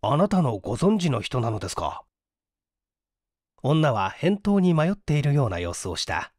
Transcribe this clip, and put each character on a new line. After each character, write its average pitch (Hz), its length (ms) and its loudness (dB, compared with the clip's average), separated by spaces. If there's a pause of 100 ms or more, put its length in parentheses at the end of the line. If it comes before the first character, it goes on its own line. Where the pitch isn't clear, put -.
あ 110 140 0
な 190 140 2
た 185 120 2
の 120 160 0
ご 113 200 -6
存 208 200 2
知 175 120 0
の 120 100 0
人 123 220 -4
な 113 100 -2
の 107 80 -4
で 95 80 -8
す - 80 -8
か？」 73 300 -6 (1600)
女 151 300 2
は 95 180 -2
返 196 280 -2
答 202 240 2
に 180 120 4
迷 160 180 2
っ 208 40 -2
て 147 240 -2
い - 20 0
る 143 120 2
よ 143 140 2
う - 20 -2
な 87 100 -4
様 87 140 -4
子 - 160 -8
を 82 80 -6
し - 80 -6
た。 - 340 -6